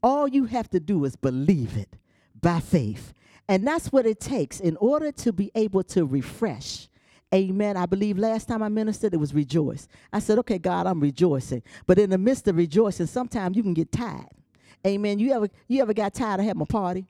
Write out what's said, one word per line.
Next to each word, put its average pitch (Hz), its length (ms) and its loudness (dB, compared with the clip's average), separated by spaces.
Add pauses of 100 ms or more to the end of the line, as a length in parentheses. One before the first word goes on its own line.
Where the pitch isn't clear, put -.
All 285 260 2
you 262 180 2
have 226 260 -4
to 185 80 2
do 156 260 0
is 131 100 -4
believe 135 600 0
it - 200 -10 (440)
by 170 180 2
faith. 113 540 -2 (340)
And 196 180 2
that's 320 260 -2
what 254 140 4
it 220 140 0
takes 202 400 -4
in 170 180 0
order 294 340 0
to - 200 -2
be 196 240 -4
able 196 280 2
to 175 220 0
refresh. 139 840 -6 (440)
Amen. 196 440 0
I 180 80 0
believe 196 320 0
last 220 300 -2
time 220 160 -2
I 214 60 -4
ministered, 214 440 -2
it 170 40 0
was 147 180 -2
rejoice. 147 520 0 (240)
I - 60 -2
said, 214 220 2
"Okay, - 180 -2
God, 180 300 -2
I'm 180 120 0
rejoicing." 143 600 0 (240)
But 185 140 8
in 202 100 4
the 185 80 2
midst 233 300 2
of 180 100 2
rejoicing, 175 480 2
sometimes 202 500 -4
you 233 60 0
can 190 140 0
get - 160 -2
tired. 220 380 -8 (560)
Amen. 202 340 0
You 254 140 2
ever, 214 140 0 (200)
you 269 140 2
ever 214 120 2
got 202 220 -2
tired 214 240 -2
of 208 80 0
having 190 140 -4
a 147 40 -2
party? 185 440 -4